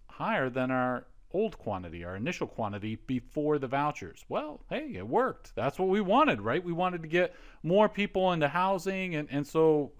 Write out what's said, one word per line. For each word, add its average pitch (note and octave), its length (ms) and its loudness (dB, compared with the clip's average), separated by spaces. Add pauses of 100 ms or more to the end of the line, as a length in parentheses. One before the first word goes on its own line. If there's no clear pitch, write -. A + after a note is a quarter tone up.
higher E3 420 -2
than B2+ 220 -2
our B2+ 360 0 (260)
old G#3 260 -2
quantity, F2 460 -8
our F2 100 -8
initial B2 320 -4
quantity G#2+ 600 -6
before D3 520 -2
the C3 80 -4
vouchers. C#3 640 -4
Well, C#4+ 400 -6
hey, C4+ 260 -6
it A2 120 -8
worked. G3 500 -2
That's A#2+ 220 -2
what F#3 100 2
we G3 120 4
wanted, G#3 400 4
right? A#2+ 220 0
We F3 100 -4
wanted F3 300 -2
to D#3+ 60 -10
get F3 260 2 (300)
more G3 240 6
people G3+ 440 0
into D#3+ 140 2
housing, F#3 680 0
and, D3 140 -4
and C#3+ 140 -2
so D#3 560 4